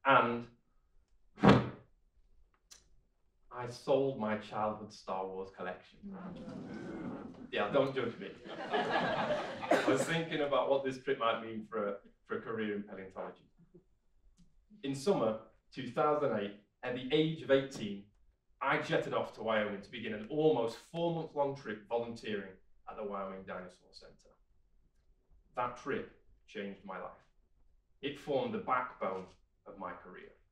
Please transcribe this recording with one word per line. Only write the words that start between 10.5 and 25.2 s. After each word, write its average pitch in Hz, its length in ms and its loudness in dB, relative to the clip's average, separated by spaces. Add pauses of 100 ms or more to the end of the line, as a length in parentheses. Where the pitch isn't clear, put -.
what 135 140 4
this 131 180 -4
trip 135 160 0
might 113 240 2
mean 110 260 -8
for 104 200 0
a, 101 80 -2 (280)
for 110 140 -4
a - 20 -2
career 110 360 -2
in 101 80 -4
paleontology. 95 680 -12 (1300)
In 135 100 -2
summer 135 460 4 (320)
two 131 180 -6
thousand 147 480 4
eight, 101 160 -4 (300)
at 127 100 -2
the 131 180 -4
age 156 300 4
of 127 80 -6
eighteen, 113 540 2 (580)
I 143 160 4
jetted 135 340 0
off - 220 -2
to 113 80 -10
Wyoming 104 400 2
to - 80 -18
begin 113 240 -6
an 110 160 -8
almost 151 480 4 (140)
four-month-long 156 640 0
trip 104 320 -10
volunteering 110 640 -2 (360)
at 104 80 -12
the 113 80 -8
Wyoming 95 400 -6
Dinosaur 92 480 -12
Center. - 380 -20 (1300)